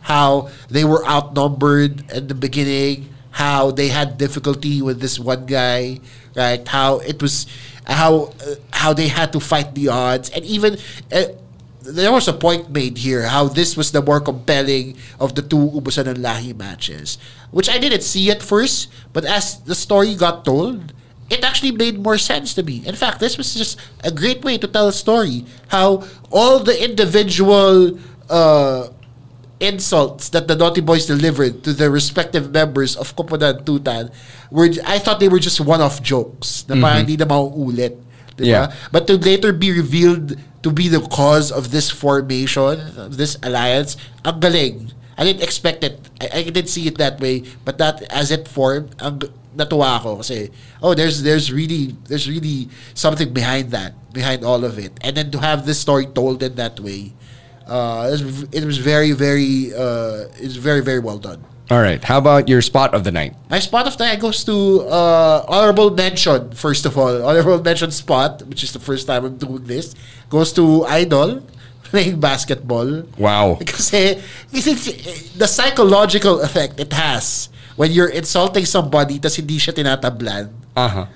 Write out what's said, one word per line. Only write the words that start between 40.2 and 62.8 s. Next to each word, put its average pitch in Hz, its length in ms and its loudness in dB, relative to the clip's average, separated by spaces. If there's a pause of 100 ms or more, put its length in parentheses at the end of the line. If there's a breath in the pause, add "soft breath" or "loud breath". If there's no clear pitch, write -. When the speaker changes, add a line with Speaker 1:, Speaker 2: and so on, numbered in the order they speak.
Speaker 1:
to 160 80 0
be 170 180 0
the 160 120 4
cause 147 520 2
of 123 180 -6
this 147 200 -2
formation, 135 880 0 (180)
of 120 180 -14
this 147 260 -4
alliance, 127 540 -2 (280 loud breath)
ang 165 160 -4
galing. 135 500 0 (260 soft breath)
I 151 80 -2
didn't 190 180 0
expect 165 420 -4
it. - 260 -10 (100)
I, - 80 -10 (100)
I 170 120 -4
didn't 170 180 -4
see 170 200 -6
it 151 100 -8
that 143 220 -2
way. 131 240 -2 (200 loud breath)
But - 140 -8
that, 156 320 0
as 143 200 -2
it 156 180 -4
formed, 139 500 -2
ang 143 220 -8
g-, 143 100 -8 (240)
natuwa 143 480 0
ako 110 140 -6 (100)
kasi, 107 240 -8 (320 loud breath)
oh, 165 120 2
there's, 151 280 0
there's 147 300 0
really, 147 420 -4 (160)
there's 143 180 -4
really 151 400 -6 (260 loud breath)
something 156 380 0
behind 127 380 -2
that, 95 240 -8 (180)
behind 127 320 -4
all 123 200 0
of 113 140 -6
it. 101 120 -12 (120)
And 139 140 -6
then 151 140 -4
to 143 80 -6
have 147 280 -2
this 151 120 -2
story 139 280 0
told 127 360 -2
in 127 140 -6
that 117 240 -8
way, 98 320 -12 (540 soft breath)
uh, 120 440 -4
it 147 140 -4
was, 135 260 -10
it 156 140 -4
was 147 140 -4
very, 151 340 2
very, 135 640 0
uh, 117 520 -4 (140)
it's 127 160 -10
very, 143 240 2
very 127 180 0
well 110 200 -6
done. 92 260 -14 (260)
Speaker 2:
All 120 100 6
right. 92 220 2
How 135 160 2
about 143 300 6
your 127 120 6
spot 135 320 2